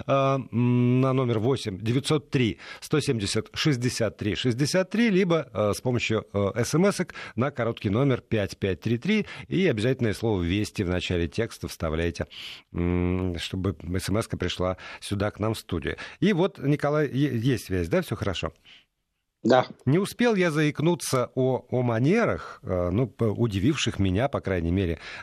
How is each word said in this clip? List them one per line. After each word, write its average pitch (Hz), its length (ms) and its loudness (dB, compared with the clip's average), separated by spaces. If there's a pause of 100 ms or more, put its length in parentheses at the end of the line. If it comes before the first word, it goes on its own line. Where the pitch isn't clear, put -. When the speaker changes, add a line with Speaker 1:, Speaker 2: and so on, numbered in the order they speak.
Speaker 1:
э, - 40 0
м, 123 920 2
на 131 120 4
номер 120 260 2
восемь 107 400 0
девятьсот 127 500 0
три 123 300 2 (200)
сто - 200 0
семьдесят 113 540 -2
шестьдесят 120 640 0
три 98 180 -2
шестьдесят 139 540 0
три, 226 200 2
либо, 180 440 2
э, 107 220 2
с - 60 -12
помощью, 113 520 0
э, 101 220 2
эс 117 180 -2
эм 180 160 4
эсок - 240 -4 (220)
на 131 160 0
короткий 113 380 -4
номер 123 320 2
пять 101 360 -2
пять 95 240 -2
три 117 160 0
три 202 280 0 (220)
и 165 200 0
обязательно 117 460 0
слово 107 280 0
«Вести» 98 420 0
в 87 60 0
начале 87 380 0
текста 110 400 -6
вставляйте, 82 600 -2 (460)
м, 90 640 0
чтобы 95 380 -4 (180)
эс 92 160 -4
эм 98 100 0
эска 107 180 -6
пришла 90 340 -2 (280)
сюда, 101 320 -2
к - 80 -18
нам 107 140 -2
в - 60 -6
студию. 78 380 -4 (220)
И 196 140 2
вот, 190 260 0
Николай, 147 480 0
е-, 131 300 0
есть 113 280 0
связь, 90 220 -2
да? 165 140 0
Всё 120 140 -4
хорошо? - 380 -4 (920)
Speaker 2:
Да. 123 220 6 (200)
Speaker 1:
Не 139 120 4
успел 220 380 0
я 180 160 2
заикнуться 151 800 0
о, 131 380 0
о 123 100 0
манерах, 123 800 0
э, 90 300 0
ну, 113 160 2
п-, - 180 -2
удививших 107 720 0
меня, 98 300 2
по 104 120 -2
крайней 90 300 -2
мере, 87 300 0 (240)